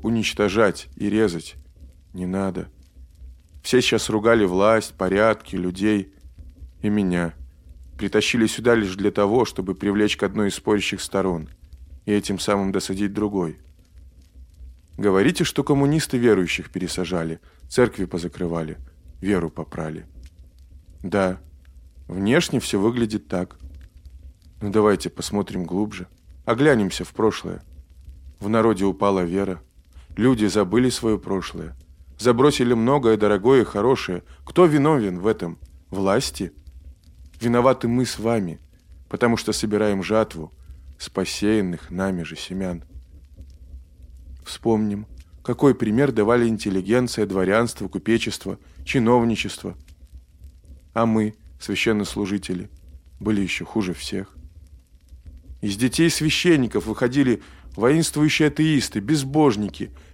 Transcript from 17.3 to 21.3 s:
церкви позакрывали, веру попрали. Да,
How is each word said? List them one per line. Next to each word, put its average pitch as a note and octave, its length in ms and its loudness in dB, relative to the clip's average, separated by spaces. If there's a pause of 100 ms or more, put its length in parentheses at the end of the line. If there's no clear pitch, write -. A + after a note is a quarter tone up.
церкви A2 340 0
позакрывали, E2 720 -6 (460)
веру F2+ 260 0
попрали. D#2 580 -10 (960)
Да, F#2+ 380 0 (680)